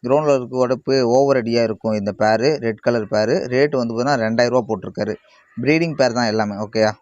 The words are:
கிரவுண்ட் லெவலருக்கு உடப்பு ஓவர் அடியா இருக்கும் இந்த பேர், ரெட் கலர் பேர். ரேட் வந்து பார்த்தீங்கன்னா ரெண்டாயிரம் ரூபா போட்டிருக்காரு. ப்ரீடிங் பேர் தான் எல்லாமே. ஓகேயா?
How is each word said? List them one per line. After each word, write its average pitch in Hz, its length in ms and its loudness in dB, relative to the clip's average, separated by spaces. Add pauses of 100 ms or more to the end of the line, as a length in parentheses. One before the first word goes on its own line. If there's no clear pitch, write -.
கிரவுண்ட் 143 240 2
லெவலருக்கு 127 360 0
உடப்பு 127 320 0 (180)
ஓவர் 139 240 4
அடியா 117 300 0
இருக்கும் 110 320 -4
இந்த 101 100 -2 (100)
பேர், 110 240 2 (200)
ரெட் 110 200 -4
கலர் 117 280 0
பேர். 107 200 0 (200)
ரேட் 143 260 2
வந்து 117 160 -4
பார்த்தீங்கன்னா 123 300 0
ரெண்டாயிரம் 117 300 0
ரூபா 120 140 2
போட்டிருக்காரு. 104 460 -6 (480)
ப்ரீடிங் 160 380 0
பேர் 123 160 2
தான் 120 160 0
எல்லாமே. 107 320 -2
ஓகேயா? 107 260 0 (120)